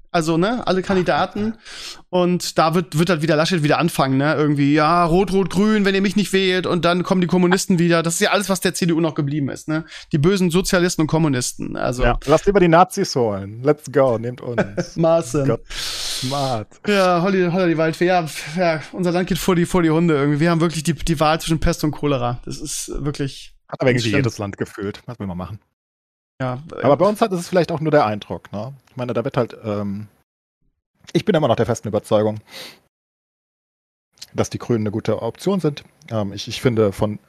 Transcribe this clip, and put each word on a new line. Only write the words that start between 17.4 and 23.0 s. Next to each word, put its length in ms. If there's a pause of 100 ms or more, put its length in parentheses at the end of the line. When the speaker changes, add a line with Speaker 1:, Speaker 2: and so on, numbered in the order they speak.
Speaker 1:
Holly 200
die 80
Waldfee. 300
Ja, 200
pf, 300
ja, 240 (100)
unser 220
Land 160
geht 80
vor 180
die, 100
vor 160
die 100
Hunde 240
irgendwie. 260
Wir 100
haben 80
wirklich 240
die, 100
die 280
Wahl 180
zwischen 220
Pest 240
und 60
Cholera. 520
Das 160
ist 400
wirklich 560 (140)